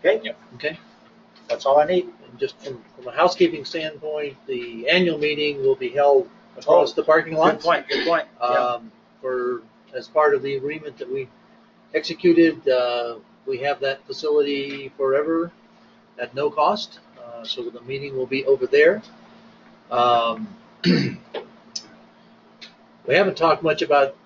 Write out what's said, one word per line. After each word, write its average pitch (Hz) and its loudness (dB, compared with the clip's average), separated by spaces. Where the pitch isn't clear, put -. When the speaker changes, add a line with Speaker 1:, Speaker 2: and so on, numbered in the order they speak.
Speaker 1:
Okay? 220 2
Speaker 2:
Yep. 220 -10
Speaker 3:
Okay. 151 -8
Speaker 1:
That's 120 -4
all 139 6
I 151 6
need. 180 0
Speaker 3:
And - -20
just 135 -6
from, 127 -14
from 127 -16
a 120 -14
housekeeping 160 2
standpoint, 151 -8
the 120 -8
annual 170 2
meeting 147 -2
will 135 4
be 127 -8
held 139 4
across - 2
Speaker 1:
Oh, - -16
Speaker 3:
the 151 -2
parking 160 2
lot. 156 4
Speaker 1:
good - -14
point, 160 0
good - -2
point. 160 0
Yeah. 120 -4
Speaker 3:
Um, 123 -2
for, 123 -6
as 123 -12
part 151 4
of 127 0
the 139 -4
agreement 147 -8
that 123 -12
we 135 -8
executed, 165 2
uh, 120 0
we 131 -4
have 139 -4
that 135 -4
facility 139 -2
forever 151 0
at 120 -10
no 143 -2
cost. 160 -2
Uh, 120 -16
so 117 -8
the 117 -16
meeting 135 -10
will 127 -4
be 135 -4
over 131 0
there. 165 4
Um, 117 2
<clears throat> - -20
we 156 0
haven't 190 2
talked 160 2
much 156 0
about 143 2